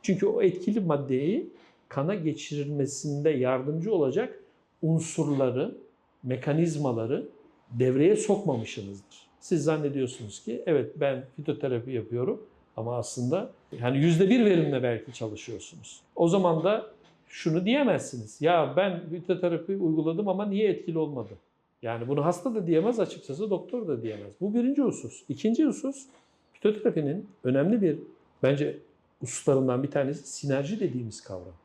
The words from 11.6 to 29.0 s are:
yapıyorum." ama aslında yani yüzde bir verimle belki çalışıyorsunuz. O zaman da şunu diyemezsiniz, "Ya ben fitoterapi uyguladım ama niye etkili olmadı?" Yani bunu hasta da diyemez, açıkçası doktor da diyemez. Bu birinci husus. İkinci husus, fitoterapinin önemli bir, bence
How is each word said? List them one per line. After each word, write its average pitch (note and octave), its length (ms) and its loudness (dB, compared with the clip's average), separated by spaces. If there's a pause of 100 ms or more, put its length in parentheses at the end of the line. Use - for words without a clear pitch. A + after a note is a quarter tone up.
yapıyorum." B2 500 -2 (360)
ama A#2 200 -4
aslında B2+ 540 -2 (300)
yani B2+ 160 0
yüzde E3+ 320 6
bir A#3+ 160 8
verimle D3+ 380 4
belki A#2+ 300 -2
çalışıyorsunuz. - 880 -10 (140)
O E3+ 120 4
zaman E3+ 360 4
da G#3+ 220 0 (420)
şunu E3+ 380 -2
diyemezsiniz, F#3 760 0
"Ya D3+ 360 4
ben F3 320 0
fitoterapi F3 680 -2
uyguladım E3 520 0
ama F#3+ 180 0
niye G3+ 240 2
etkili E3+ 280 -2
olmadı?" C#3 320 -4 (520)
Yani A#2 260 -4
bunu C#3+ 180 2
hasta F3+ 300 0
da F#3 120 -2
diyemez, F#3+ 320 2
açıkçası E3+ 500 -4
doktor G3+ 380 -4
da B2 160 -2
diyemez. G#2+ 380 -8
Bu G#3 120 -2
birinci C4 280 2
husus. D#3+ 480 -2
İkinci A#3+ 360 2
husus, C4+ 400 -2 (480)
fitoterapinin F#3 760 0 (160)
önemli D3+ 380 4
bir, D#3+ 180 2 (440)
bence C#3+ 340 2 (420)